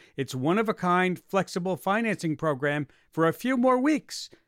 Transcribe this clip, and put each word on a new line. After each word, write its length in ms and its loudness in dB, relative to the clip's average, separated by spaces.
its 180 -4
one-of-a-kind 920 0
flexible 480 -2
financing 600 -2
program 520 -2
for 160 2
a 40 2
few 240 -2
more 220 4
weeks. 520 -2